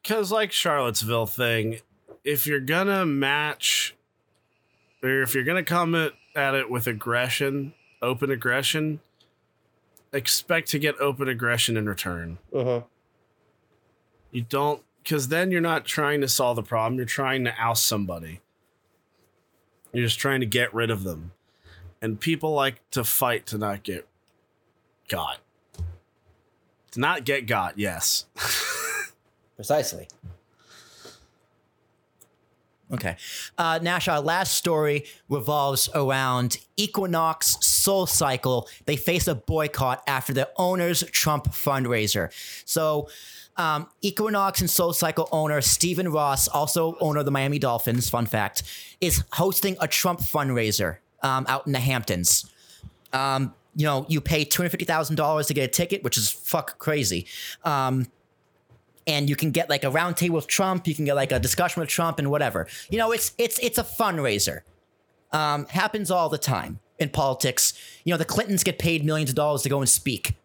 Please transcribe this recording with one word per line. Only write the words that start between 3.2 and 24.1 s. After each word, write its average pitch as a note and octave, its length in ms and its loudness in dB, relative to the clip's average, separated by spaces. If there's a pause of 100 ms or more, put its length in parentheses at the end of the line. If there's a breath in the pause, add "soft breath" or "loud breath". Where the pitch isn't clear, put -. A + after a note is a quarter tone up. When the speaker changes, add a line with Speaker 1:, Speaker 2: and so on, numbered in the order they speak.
Speaker 1:
or C3+ 180 2
if B2+ 140 0
you're B2+ 80 0
gonna E3+ 200 0
come E3+ 300 2
at, D#3+ 200 0 (220)
at C#3 200 2
it C3 160 -2
with B2 160 -2
aggression, B2 880 -2 (260)
open B2+ 300 -2
aggression, C#3 680 -2 (1120)
expect D#3+ 580 0
to D3+ 100 0
get D3 200 0
open C#3 300 0
aggression A#2+ 480 0
in G#2+ 100 0
return. F2 520 -6 (120)
Speaker 2:
Uh-huh. B2 300 0 (1500)
Speaker 1:
You B2 100 -4
don't, C#3+ 400 -2 (240)
'cause D3 220 0
then E3+ 240 0
you're F3 100 2
not E3 240 0
trying D3 360 0
to C#3 60 2
solve B2 280 2
the A2 80 -2
problem, A2+ 340 0
you're B2 80 -2
trying C3 400 0
to A#2+ 140 0
oust A2+ 260 2
somebody. F2 560 -4 (1500)
You're A#2+ 140 2
just A2+ 120 0
trying C#3 200 2
to B2+ 80 0
get B2 260 2
rid A2+ 160 0
of G#2 140 -2
them. E2+ 280 -8 (720 soft breath)
And A2 180 -4
people D#3 360 -2
like C3+ 340 0
to B2+ 140 -2
fight A#2+ 420 0
to A2 140 -6
not G2+ 240 -4
get F2+ 240 -8 (1000)